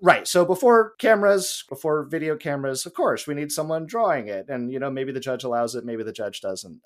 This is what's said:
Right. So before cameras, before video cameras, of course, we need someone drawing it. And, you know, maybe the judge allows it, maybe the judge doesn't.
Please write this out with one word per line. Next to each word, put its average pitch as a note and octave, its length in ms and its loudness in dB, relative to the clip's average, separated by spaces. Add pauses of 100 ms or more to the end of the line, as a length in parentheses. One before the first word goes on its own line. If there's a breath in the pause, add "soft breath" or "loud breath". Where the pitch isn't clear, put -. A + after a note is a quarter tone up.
Right. D3+ 260 4
So F3+ 180 4
before A3 540 4
cameras, G3+ 680 4
before D3+ 360 -2
video D#3 320 -4
cameras, C#3 500 -4
of E3+ 80 -16
course, F#3 320 0
we D3 80 -4
need D3 180 -6
someone D#3+ 340 -4
drawing E3 420 0
it. G2 200 -6
And, B2 240 -6
you C3+ 60 -4
know, C3+ 120 -4
maybe C3 220 -6
the C3 80 -6
judge B2+ 240 -6
allows A#2+ 300 -2
it, A#2 100 -8
maybe A#2 180 -6
the A2 100 -8
judge G#2 280 -8
doesn't. F#2+ 460 -10